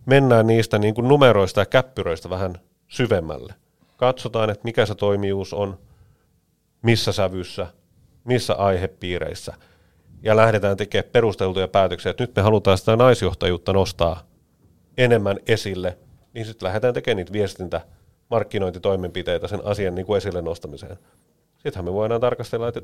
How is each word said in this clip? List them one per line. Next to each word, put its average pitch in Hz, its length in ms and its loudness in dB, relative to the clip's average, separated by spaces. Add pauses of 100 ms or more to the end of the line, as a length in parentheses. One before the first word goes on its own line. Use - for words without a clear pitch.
mennään 123 420 6
niistä 113 320 2
niin 107 140 2
kuin 120 140 -2
numeroista 117 540 4
ja 95 40 0
käppyröistä 87 640 -2
vähän 92 280 -6 (300)
syvemmälle. 82 640 -4 (440)
Katsotaan, 117 520 0
että 104 140 -6
mikä 117 220 0
se 101 100 -4
toimijuus 101 580 -2
on, 98 260 -6 (1000)
missä 113 300 0
sävyssä, 92 560 -6 (560)
missä 117 300 0
aihepiireissä. 90 1000 -4 (680)
Ja 110 140 2
lähdetään 104 420 4
tekemään 104 340 -4
perusteltuja 95 560 2
päätöksiä, 95 420 0
että 90 140 -2
nyt - 120 -8
me 101 60 2
halutaan 101 360 4
sitä 110 180 0
naisjohtajuutta 98 800 2
nostaa 85 540 0 (720)
enemmän 110 500 2
esille, 92 500 -2 (360)
niin 113 120 -10
sitten 107 220 -8
lähdetään 110 260 -2
tekemään 117 240 -2
niitä 90 160 -8
viestintä-, 92 480 -4 (480)
markkinointitoimenpiteitä 90 1160 -4
sen 95 180 -8
asian 98 300 -4
niin 92 100 -8
kuin 104 120 0
esille 90 240 -6
nostamiseen. 82 560 -12 (560)
Sittenhän 92 320 -10
me 90 80 -6
voidaan 110 280 -2
tarkastella, 120 460 -4
että 117 160 -8